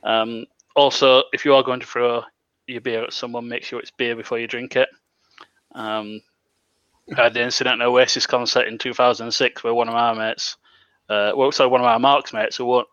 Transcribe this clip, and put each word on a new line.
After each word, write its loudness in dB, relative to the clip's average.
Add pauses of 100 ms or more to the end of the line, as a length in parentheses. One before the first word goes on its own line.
Um, -2 (300)
also, 4
if -6
you 6
are 6
going -4
to -16
throw -2 (440)
your -10
beer -4
at -12
someone, -10
make -8
sure -10
it's -14
beer -4
before -6
you -6
drink -6
it. 4 (880)
Um, -8 (960)
I 4
had 4
the -2
incident -2
at 2
an 2
Oasis 2
concert 0
in -12
two -6
thousand 0
six -2
where 0
one 0
of -8
my 2
mates, -6 (520)
uh, 0
well, 2
sorry, 2
one 4
of 0
my 4
Mark's 2
mates -4
who -6
won't 0